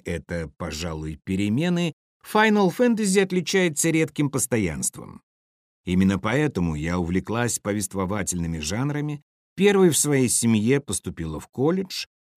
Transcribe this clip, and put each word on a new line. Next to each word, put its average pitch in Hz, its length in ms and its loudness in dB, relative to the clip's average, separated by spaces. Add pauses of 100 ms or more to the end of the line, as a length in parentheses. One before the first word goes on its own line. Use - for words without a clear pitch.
это, 82 520 -8
пожалуй, 78 680 -8
перемены, 143 680 -2 (400)
Final 214 400 4
Fantasy 214 480 2
отличается 180 720 0
редким 156 400 0
постоянством. 87 920 -4 (640)
Именно 92 360 2
поэтому 107 560 0
я 82 200 -2
увлеклась 92 600 -2
повествовательными 92 1000 -4
жанрами, 143 600 -6 (360)
первой 190 340 6
в - 80 0
своей 135 300 2
семье 117 520 2
поступила 85 600 -8
в - 80 -18
колледж, 175 560 -2 (320)